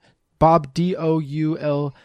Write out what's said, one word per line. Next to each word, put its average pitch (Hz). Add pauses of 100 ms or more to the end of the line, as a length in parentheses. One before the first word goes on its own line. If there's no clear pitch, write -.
(380)
Bob 160
D 175
O 160
U 156
L 143